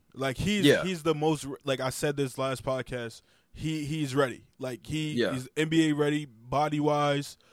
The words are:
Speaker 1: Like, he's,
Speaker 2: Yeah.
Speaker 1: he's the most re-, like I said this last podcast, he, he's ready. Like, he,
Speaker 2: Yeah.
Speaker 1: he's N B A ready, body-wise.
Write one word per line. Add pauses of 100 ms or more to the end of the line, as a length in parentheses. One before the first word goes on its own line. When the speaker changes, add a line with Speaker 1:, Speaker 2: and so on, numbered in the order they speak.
(140)
Speaker 1:
Like,
he's,
Speaker 2:
Yeah.
Speaker 1:
he's
the
most
re-,
like
I
said
this
last
podcast, (320)
he,
he's
ready. (120)
Like,
he,
Speaker 2:
Yeah.
Speaker 1:
he's (120)
N
B
A
ready,
body-wise. (160)